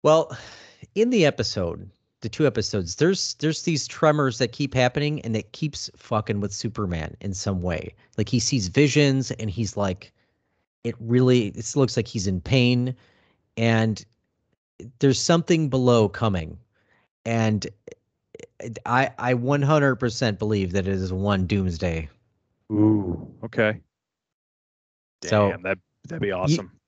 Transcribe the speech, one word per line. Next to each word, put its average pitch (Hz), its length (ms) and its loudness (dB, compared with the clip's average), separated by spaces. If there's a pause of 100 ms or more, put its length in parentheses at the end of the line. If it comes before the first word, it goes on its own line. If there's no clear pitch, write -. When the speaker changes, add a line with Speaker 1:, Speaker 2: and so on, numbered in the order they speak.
Speaker 1:
Well, 160 340 4 (560)
in 233 160 2
the 196 160 4
episode, 95 640 -2 (320)
the 113 80 -6
two 151 160 2
episodes, 101 480 -2
there's, 180 400 0
there's 156 280 -2
these 160 240 -2
tremors 147 520 2
that 117 140 0
keep 139 200 -4
happening 143 480 0
and 113 140 -4
that 107 180 -6
keeps - 440 -8
fucking 107 440 -4
with 101 120 -4
Superman 87 680 -6
in 98 140 -6
some 95 260 -2
way. 87 340 -4 (220)
Like, 107 120 -2
he 123 120 2
sees 104 280 -2
visions 135 640 2
and 110 180 -6
he's 101 260 -6
like, 98 360 -4 (720)
it 117 160 -6
really, 123 480 4
it - 280 -8
looks 135 200 2
like 113 100 -2
he's 101 220 -4
in 92 120 -2
pain, 123 540 2 (600)
and 110 480 2 (960)
there's 135 180 4
something 165 500 2
below 123 400 4
coming. 92 480 -2 (680)
And 110 420 0 (1160)
I, 127 340 2
I 127 160 0
one 135 280 0
hundred 139 340 4
percent 113 420 -2
believe 101 340 -2
that 95 140 0
it 98 80 -2
is 92 180 -4
one 98 340 0
Doomsday. 85 640 -2 (640)
Speaker 2:
Ooh, 104 560 2 (180)
okay. 107 360 0 (1400)
Speaker 1:
So 104 260 4
Speaker 2:
Damn, 87 120 -8
that, 95 160 -2 (280)
that'd 160 160 -8
be 101 60 -2
Speaker 1:
you, 95 60 -2
Speaker 2:
awesome. 104 360 0 (180)